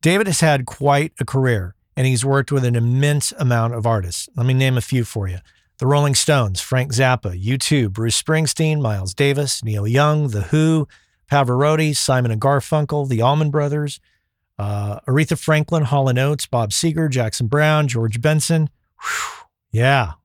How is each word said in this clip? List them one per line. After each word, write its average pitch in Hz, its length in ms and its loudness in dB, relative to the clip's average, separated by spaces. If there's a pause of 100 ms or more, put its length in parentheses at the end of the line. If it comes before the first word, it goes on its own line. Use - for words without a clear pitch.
David 196 260 2
has 175 140 0
had 143 240 2
quite 143 560 0
a 127 40 -2
career, 117 480 0 (220)
and 131 100 0
he's 127 200 0
worked 139 260 0
with 135 140 0
an 120 100 2
immense 131 640 0
amount 120 360 0
of 117 140 -2
artists. 98 480 -2
Let 117 100 0
me 131 80 2
name 131 240 2
a 117 40 -2
few 123 240 -2
for 101 240 -6
you. 90 80 -8 (400)
The 127 100 -2
Rolling 143 280 2
Stones, 120 440 0
Frank 131 320 -2
Zappa, 123 480 0
U 113 180 -2
two, 131 320 2
Bruce 110 320 -2
Springsteen, 156 600 0
Miles 98 320 -4
Davis, 139 500 0
Neil 107 240 -2
Young, 147 400 2
The 107 140 -2
Who, 156 440 2 (460)
Pavarotti, 143 640 2
Simon 127 340 0
and 110 120 -2
Garfunkel, 143 680 0
the 120 140 0
Allman 147 300 2
Brothers, 147 500 -4 (580)
uh, 104 480 -4
Aretha 147 320 0
Franklin, 156 440 0
Hall 135 260 0
and 123 100 0
Oates, 139 260 0
Bob 113 260 -2
Seger, 160 380 0
Jackson 120 380 -2
Browne, 151 400 2
George 113 320 -2
Benson. 156 500 2 (320)
Whew. - 440 -8 (260)
Yeah. 120 420 2 (120)